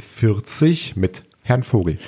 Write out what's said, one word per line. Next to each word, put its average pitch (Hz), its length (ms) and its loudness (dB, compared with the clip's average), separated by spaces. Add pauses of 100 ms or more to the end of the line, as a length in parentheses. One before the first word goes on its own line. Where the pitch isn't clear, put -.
vierzig 117 960 0
mit 92 260 -2 (220)
Herrn 127 180 0
Vogel, 87 460 0